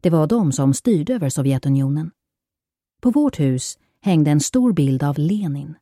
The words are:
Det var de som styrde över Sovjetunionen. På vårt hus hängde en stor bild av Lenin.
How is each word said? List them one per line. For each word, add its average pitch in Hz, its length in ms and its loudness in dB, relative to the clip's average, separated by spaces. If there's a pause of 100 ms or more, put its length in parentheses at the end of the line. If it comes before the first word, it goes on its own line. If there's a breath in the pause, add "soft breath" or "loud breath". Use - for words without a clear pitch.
Det 180 80 0
var 156 180 2
de 196 240 0
som 135 220 0
styrde 190 400 0
över 170 160 -2
Sovjetunionen. 135 800 -2 (880)
På 247 100 2
vårt 285 280 0
hus 131 400 -2 (220)
hängde 156 300 2
en 147 80 4
stor 247 340 0
bild 135 300 0
av 143 140 -2
Lenin. 156 640 -4